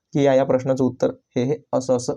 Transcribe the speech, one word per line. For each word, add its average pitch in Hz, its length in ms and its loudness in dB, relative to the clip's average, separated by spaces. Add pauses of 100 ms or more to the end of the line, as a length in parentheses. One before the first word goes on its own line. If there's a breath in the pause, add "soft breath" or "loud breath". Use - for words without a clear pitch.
(120)
की 143 100 0
या 139 120 4
या 131 100 4
प्रश्नाचं 131 400 0
उत्तर 123 260 -2
हे, - 340 -6
हे 135 120 -2 (160)
असं 131 240 0
असं 123 200 -6